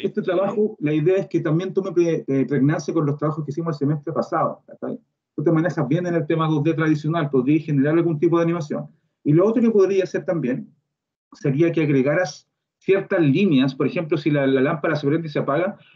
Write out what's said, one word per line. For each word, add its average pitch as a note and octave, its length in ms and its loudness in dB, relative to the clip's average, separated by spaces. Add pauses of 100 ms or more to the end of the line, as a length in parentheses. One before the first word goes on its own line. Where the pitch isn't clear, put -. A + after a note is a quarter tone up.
este - 180 -4
trabajo, G3+ 580 -2
la D3+ 120 0
idea D#3 260 2
es F#3 100 -2
que E3 120 -2
también E3 320 0
tome F#3+ 200 -2
pre-, E3 340 0
eh, C3+ 200 0
pregnancia D3 460 0
con D#3 140 0
los C#3+ 100 -2
trabajos D3+ 280 -4
que D3 60 -8
hicimos E3 260 -6
el - 20 -14 (100)
semestre D#3 240 -4
pasado, - 540 -4
¿cachai? - 320 -12 (360)
Tú D3+ 80 -6
te E3 100 0
manejas D#3+ 360 0
bien F3 180 0
en F3 80 -2
el D#3 120 -2
tema D#3+ 200 0
dos D#3 180 0
D D#3+ 100 0
tradicional, D#3 560 -2
podrías C#3+ 340 2
generar D3 300 0
algún E3 240 2
tipo E3 180 2
de E3+ 80 2
animación. E3 440 -4 (360)
Y D3 80 2
lo F3 140 6
otro A3+ 160 2
que A3+ 80 4
podría F#3+ 340 4
hacer - 200 -6
también F#3 460 -4 (600)
sería D#3 400 0
que E3 100 0
agregaras D3 640 0 (320)
ciertas F#3+ 420 0
líneas, C#3 540 2
por C#3+ 120 -2
ejemplo, E3+ 320 -2
si D3+ 120 -2
la, C#3+ 160 2
la C3+ 140 2
lámpara D3+ 360 0
se C#3+ 100 -6
prende D#3+ 220 0
y - 20 -10
se D3+ 80 -4
apaga, D3 400 -2 (180)